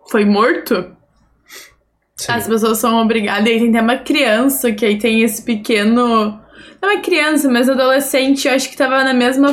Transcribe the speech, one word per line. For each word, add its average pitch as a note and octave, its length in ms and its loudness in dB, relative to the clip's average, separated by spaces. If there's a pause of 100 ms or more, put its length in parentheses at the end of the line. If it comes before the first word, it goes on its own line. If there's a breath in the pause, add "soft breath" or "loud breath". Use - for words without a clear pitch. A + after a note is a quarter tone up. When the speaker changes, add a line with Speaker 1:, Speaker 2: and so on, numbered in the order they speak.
(120)
Speaker 1:
foi G#3+ 140 2
morto, G#3 480 0 (1400 loud breath)
Speaker 2:
Sim. - 160 -8
Speaker 1:
as A#3 120 -4
pessoas A3 320 0
são A3+ 240 0
obrigadas. G#3+ 460 0
E A3+ 60 2
aí A3+ 60 0
tem A#3 100 2
até A3+ 120 2
uma A#3 160 0
criança, C4 760 0
que A3 120 -2
aí G#3 120 0
tem A3 240 0
esse A#3 220 -2
pequeno, A3 960 0 (420 loud breath)
não F#4+ 100 0
é G4 100 -2
criança, D4+ 480 0
mas A#3+ 180 2
adolescente, C4+ 800 0
eu B3+ 60 2
acho C4 160 -2
que - 80 -16
tava C4+ 260 0
na C4 100 0
mesma C4 400 2